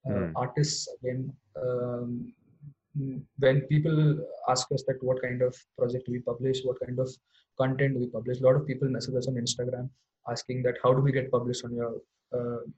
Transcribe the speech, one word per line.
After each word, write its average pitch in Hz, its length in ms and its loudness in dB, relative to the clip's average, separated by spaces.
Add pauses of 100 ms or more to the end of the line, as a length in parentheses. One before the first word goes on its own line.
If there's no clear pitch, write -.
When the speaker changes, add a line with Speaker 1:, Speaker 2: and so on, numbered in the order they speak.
Speaker 1:
Uh, 98 180 0
Speaker 2:
Hmm. 80 100 -6
Speaker 1:
artists, 147 600 -2
again, 127 400 -4 (240)
um, 123 720 -4 (1040)
when 135 220 6 (120)
people 151 520 4 (240)
ask - 240 2
us 131 120 -2
that 131 180 -2
what 127 180 0
kind 123 220 -2
of 127 120 2 (220)
project 123 320 -2
we 123 120 -2
publish, 127 440 -2
what 127 160 -2
kind 123 180 -4
of 131 120 -2 (480)
content 131 400 2
we 123 80 0
publish, 120 340 -4
a 127 40 0
lot 127 100 10
of 147 120 2
people 143 220 0
message 127 260 -2
us 123 140 0
on 127 60 -2
Instagram 123 560 -4 (400)
asking 127 320 -4
that, 123 200 0
"How 131 120 6
do 139 80 4
we 139 100 4
get 127 180 0
published 120 360 0
on 120 80 -6
your, 117 260 -4 (320)
uh, 120 280 -4 (180)